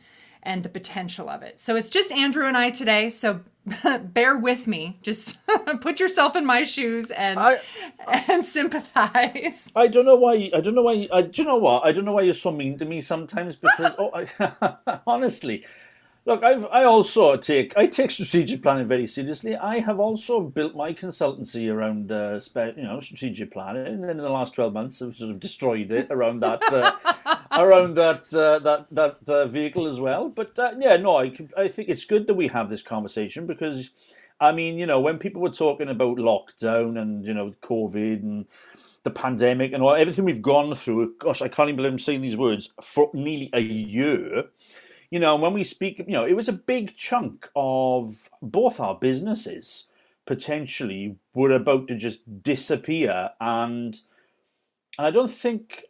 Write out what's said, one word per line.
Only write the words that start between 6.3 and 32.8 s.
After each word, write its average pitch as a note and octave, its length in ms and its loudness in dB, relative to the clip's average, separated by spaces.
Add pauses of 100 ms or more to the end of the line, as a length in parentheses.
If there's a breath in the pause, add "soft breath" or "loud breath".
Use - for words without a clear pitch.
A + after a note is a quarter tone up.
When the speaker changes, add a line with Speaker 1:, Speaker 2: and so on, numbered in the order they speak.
Speaker 1:
in E4 80 0
my B3 200 4
shoes A#3 460 -4
and, F#3+ 300 -2
Speaker 2:
I B3 200 6 (680 loud breath)
Speaker 1:
and F4 160 4
sympathize. B3+ 1300 0
Speaker 2:
I A#3+ 120 8
don't A#3+ 180 6
know C4 120 12
why, A#3 380 4
I D#3+ 60 4
don't G3+ 140 0
know B3 80 6
why, A3 280 2
I, F3+ 120 6
do F3 200 -4
you D4+ 60 0
know C4 80 4
what? D#3 300 4
I D#3 60 6
don't G3 120 -2
know G#3 80 -2
why G3+ 100 4
you're F3+ 120 4
so - 180 -4
mean C#3+ 260 -6
to D#3+ 60 -8
me D#3+ 160 -6
sometimes E3 560 -8
because, - 420 2
oh, G#3 160 -2
I, - 840 -4
<laughs> - 60 -20
honestly, A#3+ 580 -2 (600 loud breath)
look, A3+ 180 0
I've, A#3+ 240 4
I B3+ 180 4
also G#3+ 520 6
take, C3+ 400 0
I G#3 100 8
take - 240 0
strategic C#3 520 -2
planning C3+ 240 2
very B2 200 0
seriously. D3+ 500 -8
I G#3+ 240 -4
have G#3+ 200 -2
also A3 400 -2
built D3+ 360 -4
my D3+ 160 -6
consultancy B2 800 -4
around, G#2+ 400 -4
uh, G#2 280 -4
spe-, A2+ 360 -6
you D3+ 80 -12
know, A2 160 -8
strategic A2 520 -10
planning, G#2+ 340 -10
and G3 240 -8
in E3 80 -6
the D3 100 -6
last C3 260 -4
twelve A2+ 180 0
months, A#2 300 -8
I've A#2+ 140 -10
sort A2+ 140 -10
of G2 100 -10
destroyed A2 520 -4
it C3 180 -2
around A#2+ 300 0
that, A2+ 220 -2 (100)
uh, C#4+ 640 0 (100)
Speaker 1:
<laughs> - 60 -12
Speaker 2:
around F3+ 420 6
that, E3 400 2
uh, D#3 240 6
that, D3+ 320 0
that, D3 280 0 (100)
uh, C#3+ 180 2
vehicle D3+ 400 -4
as C3 140 -6
well. D3 280 -2
But, A3 300 -8
uh, A#3+ 220 0
yeah, A3+ 160 8
no, F3+ 200 4
I C3 140 2
can, C#3+ 260 -16
I G3 120 2
think G#3+ 200 -8
it's - 160 -4
good G#3+ 220 2
that G#3 80 2
we F3 140 0
have A#2 220 -4
this G#2+ 120 -8